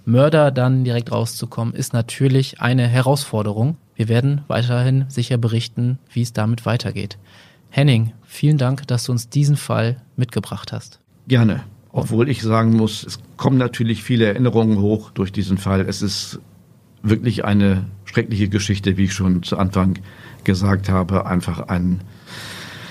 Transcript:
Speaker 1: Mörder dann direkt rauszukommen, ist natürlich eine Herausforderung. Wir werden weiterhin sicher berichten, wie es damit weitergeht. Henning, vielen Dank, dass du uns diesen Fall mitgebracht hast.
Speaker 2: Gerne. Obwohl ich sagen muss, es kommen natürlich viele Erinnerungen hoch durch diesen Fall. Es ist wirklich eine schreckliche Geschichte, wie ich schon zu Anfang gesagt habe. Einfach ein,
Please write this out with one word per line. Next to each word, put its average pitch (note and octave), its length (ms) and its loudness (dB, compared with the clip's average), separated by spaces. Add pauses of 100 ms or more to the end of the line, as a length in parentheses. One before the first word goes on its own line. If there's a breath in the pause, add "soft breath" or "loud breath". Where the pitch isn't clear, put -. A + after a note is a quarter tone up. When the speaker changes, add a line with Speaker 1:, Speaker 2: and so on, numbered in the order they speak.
Speaker 1:
Mörder C#3+ 460 4
dann C3 340 0
direkt A#2 280 -2
rauszukommen, A#2 600 -4
ist - 200 -6
natürlich C3 680 0
eine B2 260 2
Herausforderung. B2 880 0 (180)
Wir A2 140 -2
werden C#3 400 0
weiterhin B2 600 0
sicher B2 280 -2
berichten, A#2+ 600 -2 (120)
wie A#2 120 -2
es A#2+ 100 -4
damit A2+ 340 -2
weitergeht. G2 520 -4 (500 loud breath)
Henning, A#2 440 2 (120)
vielen D3+ 320 0
Dank, C3 300 -2
dass B2 180 -4
du B2+ 80 -4
uns A#2 160 -4
diesen C#3+ 280 2
Fall A#2 440 -2 (160)
mitgebracht A2 560 -4
hast. - 280 -12 (280)
Speaker 2:
Gerne. A#2 320 4 (320)
Obwohl A#2+ 360 0
ich B2+ 140 -4
sagen A2+ 340 4
muss, A2 280 0
es - 140 -12 (180)
kommen C3 220 2
natürlich A#2+ 440 0
viele A2+ 240 2
Erinnerungen A2 540 2
hoch G#2 300 0
durch G2 220 -4
diesen F#2+ 260 -2
Fall. F#2+ 220 0
Es F#2+ 220 -4
ist - 380 -8 (600)
wirklich G#2+ 420 0
eine G2+ 420 2 (180)
schreckliche G#2+ 440 0
Geschichte, G2 480 0
wie G2 80 2
ich F#2 80 0
schon F2+ 300 0
zu - 160 -4
Anfang F#2+ 400 0 (460 loud breath)
gesagt G2 440 2
habe. F#2+ 380 0
Einfach F2+ 420 -2
ein, F2+ 340 -2 (880 loud breath)